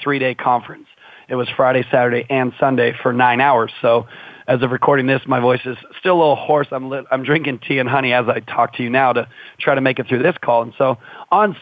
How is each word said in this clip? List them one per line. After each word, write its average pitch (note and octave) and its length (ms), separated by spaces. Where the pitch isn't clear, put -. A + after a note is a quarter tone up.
three-day C3 320
conference. - 520
It B2+ 80
was A#2+ 200
Friday, C3 340
Saturday, B2 380
and B2+ 300
Sunday A#2+ 420
for B2+ 120
nine B2 280
hours. C3 400
So A#2 260
as B2+ 140
of B2+ 80
recording C3 360
this, C3+ 200
my C3 140
voice B2+ 240
is B2+ 120
still F#3 180
a - 20
little D3+ 180
hoarse. D3+ 360
I'm C3 180
li-, C3+ 200
I'm C3 120
drinking D3 380
tea C#3 180
and B2 100
honey C3 240
as B2 160
I A#2 120
talk A#2 340
to - 80
you A#2 80
now B2+ 220
to A#2 160
try C#3+ 160
to C3+ 60
make C3 180
it B2 100
through B2 140
this E3+ 200
call. A#2+ 200
And A#2 140
so C3 220
on G3+ 320